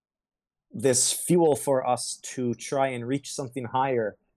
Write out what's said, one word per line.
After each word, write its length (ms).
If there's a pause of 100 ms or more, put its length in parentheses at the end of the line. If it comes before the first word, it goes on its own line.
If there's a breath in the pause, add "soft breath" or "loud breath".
(720)
this 440
fuel 420
for 320
us 340
to 320
try 340
and 200
reach 240
something 320
higher 520 (200)